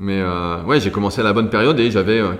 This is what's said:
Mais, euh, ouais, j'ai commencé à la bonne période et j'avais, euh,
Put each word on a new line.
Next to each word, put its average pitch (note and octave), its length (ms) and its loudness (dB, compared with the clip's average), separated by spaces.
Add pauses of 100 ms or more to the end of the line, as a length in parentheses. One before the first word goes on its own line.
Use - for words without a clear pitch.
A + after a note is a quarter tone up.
Mais, G2 180 -4
euh, F2 460 -4
ouais, C3 160 2
j'ai G2 100 0
commencé G2+ 300 -2
à A2+ 40 2
la G#2 80 2
bonne A2+ 180 0
période A#2+ 280 2
et A#2 120 2
j'avais, G#2+ 280 2
euh, G2 220 0